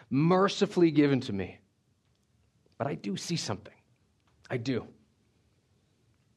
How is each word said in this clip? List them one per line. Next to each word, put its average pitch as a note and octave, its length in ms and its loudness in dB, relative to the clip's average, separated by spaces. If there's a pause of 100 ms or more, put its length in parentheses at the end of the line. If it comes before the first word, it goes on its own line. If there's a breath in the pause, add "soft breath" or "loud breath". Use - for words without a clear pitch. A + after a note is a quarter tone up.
mercifully F#3 840 2
given C#3 280 4
to A#2 120 -6
me. F#2+ 260 -6 (1200)
But - 80 -4
I D3 80 -6
do G3 200 -8
see E3+ 220 -6
something. - 380 -8 (760)
I - 80 -6
do. A#2+ 320 -6 (1500)